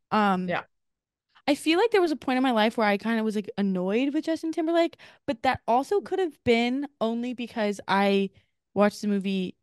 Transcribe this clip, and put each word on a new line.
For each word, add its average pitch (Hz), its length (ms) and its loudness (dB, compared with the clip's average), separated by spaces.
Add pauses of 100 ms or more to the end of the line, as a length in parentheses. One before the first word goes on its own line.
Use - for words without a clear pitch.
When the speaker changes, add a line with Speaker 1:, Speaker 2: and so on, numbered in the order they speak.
(120)
Speaker 1:
Um, 196 360 2
Speaker 2:
Yeah. 175 140 -4 (880)
Speaker 1:
I 294 60 2
feel 320 240 0
like 453 120 2
there 403 100 4
was 339 100 2
a 285 60 -2
point 254 200 -2
in 254 60 2
my 262 80 2
life 226 260 2
where 214 100 2
I 202 100 2
kinda 220 260 -2
was, 220 120 -2
like, 214 220 -6
annoyed 196 560 0
with 311 120 -4
Justin 320 260 -4
Timberlake, 330 460 0 (280)
but 277 180 -4
that 262 220 -2
also 269 360 0
could 359 180 -4
have 349 240 -4
been 247 440 0 (120)
only 233 340 -4
because 214 540 -4
I 196 440 2 (420)
watched 202 280 2
the 208 60 -4
movie 190 560 -2